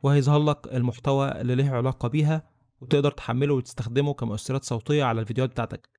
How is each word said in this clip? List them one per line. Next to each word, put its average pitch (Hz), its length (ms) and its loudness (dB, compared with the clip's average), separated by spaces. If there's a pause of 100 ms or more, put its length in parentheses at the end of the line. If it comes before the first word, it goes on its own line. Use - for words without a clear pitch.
وهيظهر 143 400 4
لك 151 160 2 (140)
المحتوى 135 680 -2
اللي 123 140 0
له 139 160 2
علاقة 123 380 -2
بيها، 156 340 0 (380)
وتقدر 143 300 2
تحمله 139 440 0
وتستخدمه 127 600 -2
كمؤثرات 120 500 -6
صوتية 143 400 -2
على 113 160 0
الفيديوهات 117 300 -2
بتاعتك. - 380 -8 (100)